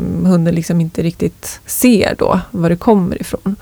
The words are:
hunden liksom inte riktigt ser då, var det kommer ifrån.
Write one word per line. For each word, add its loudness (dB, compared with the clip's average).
hunden 2
liksom -2
inte -2
riktigt -6
ser 2
då, 2
var -2
det 0
kommer 0
ifrån. -6